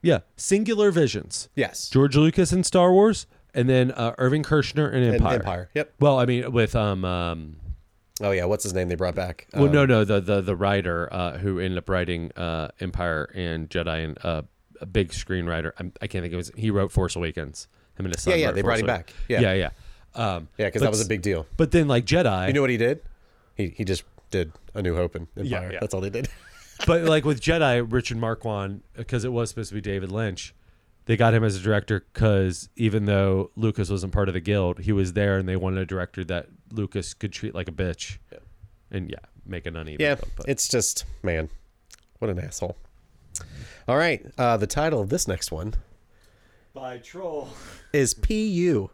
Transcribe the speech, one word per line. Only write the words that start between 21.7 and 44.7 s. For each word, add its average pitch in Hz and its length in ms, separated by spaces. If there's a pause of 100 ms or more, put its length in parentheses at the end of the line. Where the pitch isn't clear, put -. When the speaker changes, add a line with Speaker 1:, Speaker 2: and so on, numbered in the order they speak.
Speaker 1:
then, 165 160
like, 120 200
Jedi. 107 400
Speaker 2:
You 131 60
know 143 80
what 131 100
he 117 60
did? 123 240 (540)
He, 98 140
he 107 160
just 92 180 (280)
did 85 200 (220)
A 107 80
New 90 140
Hope 87 180
and 85 220
Speaker 1:
Yeah, 107 220
Speaker 2:
Empire. 92 160
Speaker 1:
yeah. 90 60
Speaker 2:
That's 101 140
all 95 80
they 98 80
did. 117 240
<laughs> - 60 (460)
Speaker 1:
But, 170 200
like, 156 200
with 143 160
Jedi, 131 500
Richard 120 260
Marquand, 107 640 (260)
'cause 117 180
it 127 80
was 117 160
supposed 110 200
to 101 60
be 104 60
David 95 300
Lynch, 104 420 (520)
they 113 120
got 113 160
him 113 100
as 104 120
a 92 40
director 104 540
'cause 98 640
even 107 300
though 98 500
Lucas 107 340
wasn't 95 240
part 101 140
of 90 80
the 92 40
guild, 92 420
he 90 100
was 95 220
there 101 260
and 92 100
they 92 60
wanted 95 260
a 90 60
director 92 380
that 85 240 (220)
Lucas 104 440
could 101 180
treat - 220
like 87 120
a 82 40
bitch. 85 480 (120)
Speaker 2:
Yeah. - 80 (520)
Speaker 1:
And, 90 180
yeah, - 80 (260)
make 90 220
an 85 100
uneven 78 300
Speaker 2:
Yeah, 143 100
Speaker 1:
film, - 200
but - 120
Speaker 2:
it's 135 200
just, - 360 (200)
man, 80 260 (720)
what 113 100
an 90 80
asshole. - 400 (1120)
All 127 100
right, 160 260 (140)
uh, 120 200
the 101 100
title 151 340